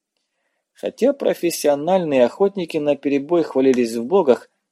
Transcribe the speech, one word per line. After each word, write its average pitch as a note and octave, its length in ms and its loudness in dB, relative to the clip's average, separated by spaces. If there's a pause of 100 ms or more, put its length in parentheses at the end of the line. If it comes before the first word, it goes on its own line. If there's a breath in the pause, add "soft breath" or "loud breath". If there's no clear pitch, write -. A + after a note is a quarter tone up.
(720)
Хотя - 400 -2
профессиональные D#3 1120 0
охотники F#3+ 520 -2
наперебой D3 640 0
хвалились B2+ 540 0
в A#2 100 -6
блогах, D3 460 2 (200)